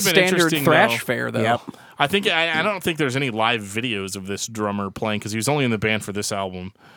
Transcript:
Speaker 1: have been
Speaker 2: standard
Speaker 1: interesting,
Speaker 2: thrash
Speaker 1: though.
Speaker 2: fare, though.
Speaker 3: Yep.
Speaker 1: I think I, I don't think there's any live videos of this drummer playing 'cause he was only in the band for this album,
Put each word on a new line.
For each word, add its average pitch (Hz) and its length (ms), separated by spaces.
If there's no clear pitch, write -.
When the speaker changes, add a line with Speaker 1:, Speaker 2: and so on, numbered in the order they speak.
Speaker 1:
have 180 80
been 185 80
Speaker 2:
standard 185 140
Speaker 1:
interesting, 160 260
Speaker 2:
thrash 160 280
Speaker 1:
though. - 40
Speaker 2:
fare, 120 240
though. 113 120
Speaker 3:
Yep. 113 200
Speaker 1:
I 143 80
think 196 200
I, 165 320
I 160 40
don't 196 180
think 170 160
there's 139 200
any 139 120
live 110 320
videos 98 540
of 98 100
this 98 220
drummer 101 420
playing 107 300
'cause 104 140
he - 40
was 110 100
only 143 180
in 120 60
the 110 60
band 110 260
for - 100
this 101 180
album, 95 400